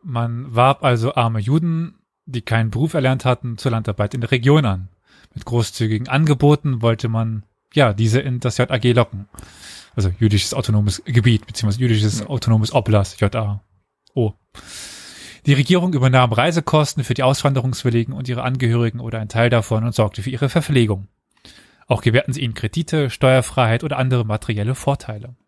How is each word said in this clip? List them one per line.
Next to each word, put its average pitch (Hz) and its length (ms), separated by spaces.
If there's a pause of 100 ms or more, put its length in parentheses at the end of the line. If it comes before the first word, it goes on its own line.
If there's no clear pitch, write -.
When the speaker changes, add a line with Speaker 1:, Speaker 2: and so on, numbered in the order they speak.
Speaker 1:
Man 120 520
warb 127 280
also 120 320
arme 113 240
Juden, 160 560 (300)
die 127 160
keinen 113 300
Beruf 147 220
erlernt 131 320
hatten, 123 320
zur 127 140
Landarbeit 107 420
in 123 80
der - 100
Region 139 340
an. 92 240 (440)
Mit - 120
großzügigen 113 640
Angeboten 143 760
wollte 117 280
man, 113 340 (300)
ja, 123 200
diese 113 260
in 123 200
das 120 180
J 123 140
A 131 60
G 120 160
locken. 107 340 (680)
Also 95 140 (100)
jüdisches 104 340
autonomes 104 520
Gebiet, 117 420
beziehungsweise 110 340
jüdisches 110 400
Speaker 2:
Ja. - 60
Speaker 1:
autonomes 113 460
Oblast, 107 480
J 101 140
A 101 280 (500)
O. 113 200 (1120)
Die 143 80
Regierung 175 400
übernahm 127 400
Reisekosten 151 680
für 127 100
die 131 100
Auswanderungswilligen 127 880
und 120 160
ihre 127 140
Angehörigen 120 560
oder 117 200
einen 110 100
Teil 117 200
davon 113 340
und 117 120
sorgte 107 260
für 127 80
ihre 131 200
Verpflegung. 113 580 (800)
Auch - 140
gewährten 120 320
sie - 80
ihnen 117 120
Kredite, 151 560
Steuerfreiheit 127 720
oder 143 140
andere 127 280
materielle 107 500
Vorteile. 123 600 (120)